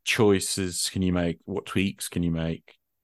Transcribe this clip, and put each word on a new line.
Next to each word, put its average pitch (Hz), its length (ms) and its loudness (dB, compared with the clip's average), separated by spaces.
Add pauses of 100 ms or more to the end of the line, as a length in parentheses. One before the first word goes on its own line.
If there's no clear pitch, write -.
choices 98 920 2
can 98 100 -2
you 92 100 2
make? 87 320 0
What 95 200 -8
tweaks - 440 -2
can - 160 -2
you 85 80 0
make, 82 440 -6 (280)